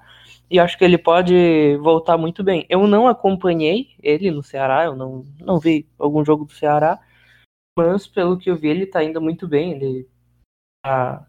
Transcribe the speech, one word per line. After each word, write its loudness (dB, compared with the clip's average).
e 2
acho 0
que 0
ele 4
pode 4
voltar 2
muito -6
bem. -2
Eu 2
não 4
acompanhei -2
ele -2
no -6
Ceará, -2
eu -4
não, -12
não -2
vi -2
algum -2
jogo 0
do -18
Ceará, 0
mas 0
pelo -2
que -6
eu -2
vi -4
ele -2
tá -2
indo -4
muito -6
bem, -2
ele -8
tá -4